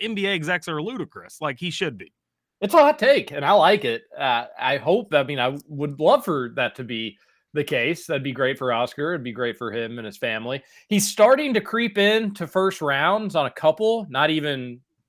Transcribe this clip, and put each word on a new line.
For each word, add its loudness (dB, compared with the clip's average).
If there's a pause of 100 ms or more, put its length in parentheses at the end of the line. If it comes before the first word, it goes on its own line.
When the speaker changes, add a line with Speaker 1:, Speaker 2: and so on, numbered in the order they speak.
Speaker 1:
N -4
B 0
A 0
execs -2
are -4
ludicrous. -10
Like, -6
he -6
should -4
be. -18 (480)
Speaker 2:
It's -4
a 10
hot 6
take, 2
and -6
I 4
like 6
it. -4 (160)
Uh, 0 (120)
I 0
hope, 0
I 6
mean, -4
I 0 (120)
would -6
love 4
for -4
that -2
to -12
be -8 (360)
the -2
case. -2
That'd -4
be -6
great -2
for -2
Oscar. -4
It'd -8
be -10
great -6
for -8
him -8
and -12
his -16
family. -6 (240)
He's 0
starting 4
to 2
creep -4
into 0
first -2
rounds 0
on 2
a -4
couple, 0
not 2
even, -4 (280)